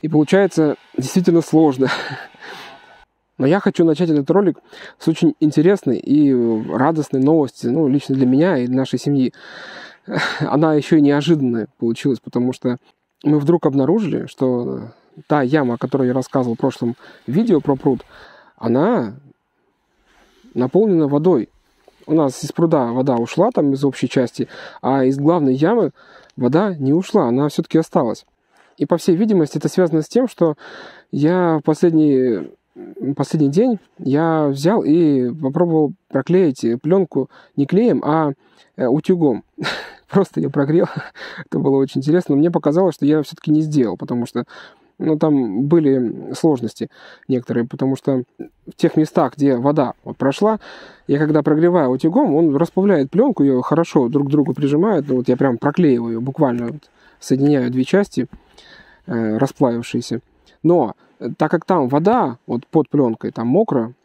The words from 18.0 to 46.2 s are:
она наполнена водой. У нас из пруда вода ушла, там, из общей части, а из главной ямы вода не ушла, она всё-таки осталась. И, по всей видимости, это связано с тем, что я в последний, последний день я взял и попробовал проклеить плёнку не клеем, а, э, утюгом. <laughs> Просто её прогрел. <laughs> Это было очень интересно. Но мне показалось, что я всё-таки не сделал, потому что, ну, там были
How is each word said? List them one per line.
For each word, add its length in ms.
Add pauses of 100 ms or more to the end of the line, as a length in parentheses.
она 580 (1400)
наполнена 540
водой. 420 (580)
У 60
нас 300
из 80
пруда 400
вода 260
ушла, 340
там, 220
из 120
общей 240
части, 380 (340)
а 240
из 120
главной 380
ямы 360 (460)
вода 380
не 180
ушла, 360
она 200
всё-таки 300
осталась. 460 (520)
И, 80
по 120
всей 180
видимости, 420
это 120
связано 320
с 80
тем, 180
что 280 (560)
я 480
в 40
последний, 840 (680)
последний 340
день 300 (200)
я 500
взял 340
и 500
попробовал 600 (160)
проклеить 560 (160)
плёнку 480 (280)
не 100
клеем, 380
а, 280 (440)
э, 100
утюгом. 560 (140)
<laughs> 540
Просто 300
её 100
прогрел. 360
<laughs> 640
Это 80
было 180
очень 240
интересно. 340
Но 60
мне 100
показалось, 440
что 100
я 180
всё-таки 280
не 100
сделал, 360
потому 300
что, 180 (540)
ну, 200
там 440
были 720